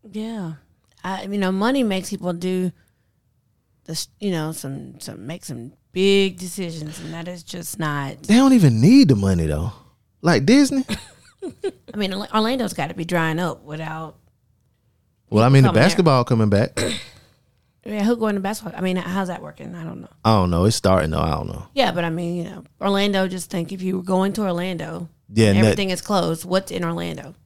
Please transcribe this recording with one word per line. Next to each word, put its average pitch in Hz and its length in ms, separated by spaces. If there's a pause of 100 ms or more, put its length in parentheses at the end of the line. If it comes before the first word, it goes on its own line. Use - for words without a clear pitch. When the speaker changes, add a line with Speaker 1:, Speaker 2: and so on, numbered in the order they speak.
(120)
Speaker 1:
Yeah. 208 420 (500)
I, 185 200
you 202 140
know, 190 140
money 240 320
makes 190 260
people 180 220
do 185 400 (1120)
the, 160 80
s-, - 160 (100)
you 202 140
know, 160 200
some, 139 480
some, 107 260
make 165 180
some 120 280 (200)
big 190 460
decisions, 165 640
and 160 140
that 170 140
is 180 160
just - 340
not 143 460
Speaker 2:
They 208 100
don't 262 180
even 143 280
need 233 280
the 117 80
money 95 300
though. 76 260 (480)
Like 151 240
Disney. 269 400 (540)
Speaker 1:
<laughs> - 560
I - 20
mean, 196 160
Orla-, 196 220
Orlando's 220 400
gotta 156 200
be 165 100
drying 165 340
up 175 240
without 156 540 (1120)
Speaker 2:
Well, 107 140
I 127 40
mean, 135 140
the 131 60
Speaker 1:
coming - 120
there. 135 80
Speaker 2:
basketball 147 360
coming 110 260
back. 101 360
Speaker 1:
<clears throat> - 60 (920)
Yeah, 208 180
who 233 140
going 214 180
to 202 80
basketball? 196 340
I 175 60
mean, 185 140
how's 180 320
that 175 120
working? 160 340
I 170 80
don't 175 200
know. - 60 (140)
Speaker 2:
I 113 120
don't 107 160
know. 87 160
It's 113 100
starting 90 360
though. 78 100
I 80 80
don't 76 160
know. - 260
Speaker 1:
Yeah, - 200
but 170 120
I 170 60
mean, 170 260
you 170 80
know, - 200 (180)
Orlando. 196 460
Just 180 220
think 170 220
if 185 80
you 185 160
were 185 60
going 190 320
to 214 80
Orlando, 175 680 (240)
Speaker 2:
Yeah, 110 160
Speaker 1:
and 101 80
Speaker 2:
and 214 80
that - 60
Speaker 1:
everything 190 180
is 180 140
closed. 170 420
What's 185 260
in 180 140
Orlando? 170 500 (120)